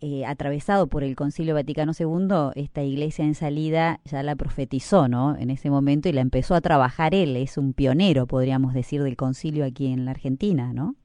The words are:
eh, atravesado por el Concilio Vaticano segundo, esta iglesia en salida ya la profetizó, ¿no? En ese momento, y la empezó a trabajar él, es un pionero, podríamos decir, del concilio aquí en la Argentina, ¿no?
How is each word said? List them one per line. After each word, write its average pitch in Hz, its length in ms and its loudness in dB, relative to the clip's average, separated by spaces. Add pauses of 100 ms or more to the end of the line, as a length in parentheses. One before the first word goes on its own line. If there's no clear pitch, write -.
eh, 143 240 -6
atravesado 143 640 0
por 143 160 -2
el 135 120 -4
Concilio 156 380 -2
Vaticano 151 400 -2
segundo, 170 640 0
esta 143 280 -6
iglesia 147 400 -4
en 151 120 2
salida 156 680 0
ya 139 200 -6
la 147 120 -2
profetizó, 135 720 2
¿no? 127 300 2
En 123 120 -2
ese 135 200 -2
momento, 143 400 2
y 165 40 2
la 131 80 2
empezó 131 340 2
a 170 60 4
trabajar 156 520 2
él, 160 240 2
es 135 200 -4
un 139 140 0
pionero, 135 560 2
podríamos 131 460 0
decir, 135 300 -2
del 131 120 -2
concilio 147 480 -2
aquí 135 240 -4
en 127 160 -2
la 127 80 -4
Argentina, 131 640 -2
¿no? 160 320 -4